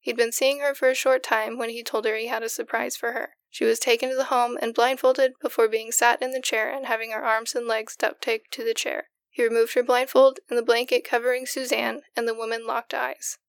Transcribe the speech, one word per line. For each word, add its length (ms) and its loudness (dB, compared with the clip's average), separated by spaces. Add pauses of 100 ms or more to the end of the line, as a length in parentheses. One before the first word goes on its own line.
He'd 180 -6
been 140 2
seeing 280 0
her 140 0
for 160 4
a 40 0
short 280 2
time 340 -2
when 140 -6
he 120 -10
told 220 -4
her 120 0
he 100 -6
had 160 -4
a 80 -6
surprise 460 -4
for 160 -4
her. 180 -6 (220)
She 120 -2
was 160 4
taken 300 2
to 40 -4
the 100 0
home 380 0
and 120 -2
blindfolded 580 4 (100)
before 260 2
being 220 -4
sat 320 2
in 80 -4
the 100 -6
chair 320 -2
and 140 -8
having 240 -4
her 140 -6
arms 300 0
and 120 -4
legs 300 -4
duct 260 -2
taped 300 -4
to 120 -10
the 100 0
chair. 340 -4 (200)
He 140 -2
removed 320 2
her 80 4
blindfold 560 4 (100)
and 100 0
the 40 0
blanket 420 2
covering 420 0
Suzanne, 560 -4 (140)
and 120 -2
the 60 -2
woman 320 -6
locked 280 -6
eyes. 440 -6 (100)